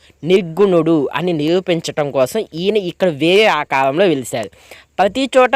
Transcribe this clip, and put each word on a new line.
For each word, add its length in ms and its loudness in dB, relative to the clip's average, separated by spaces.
నిర్గుణుడు 920 2
అని 180 -2
నిరూపించటం 800 -2
కోసం 340 -2
ఈయన 220 -2
ఇక్కడ 320 -2
వేరే 380 2
ఆకారంలో 580 0
వెలిశారు. 460 -2
ప్రతి 380 -2
చోట 200 4